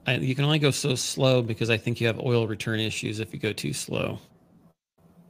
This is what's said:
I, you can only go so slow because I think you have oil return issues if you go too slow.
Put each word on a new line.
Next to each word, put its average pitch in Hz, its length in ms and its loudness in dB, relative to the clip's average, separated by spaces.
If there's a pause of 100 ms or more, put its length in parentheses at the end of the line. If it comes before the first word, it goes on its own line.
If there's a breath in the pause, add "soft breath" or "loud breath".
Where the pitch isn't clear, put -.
I, 131 100 2
you 131 200 -2
can 143 100 0
only 151 140 4
go 143 120 6
so 127 240 -2
slow 127 460 2
because 113 280 -2
I 113 80 4
think 120 240 -4
you 117 60 2
have 107 120 0
oil 117 280 2
return 110 340 -2
issues 107 380 -4
if 110 140 -8
you - 60 -12
go 104 140 -2
too - 180 -6
slow. - 480 -4 (1120)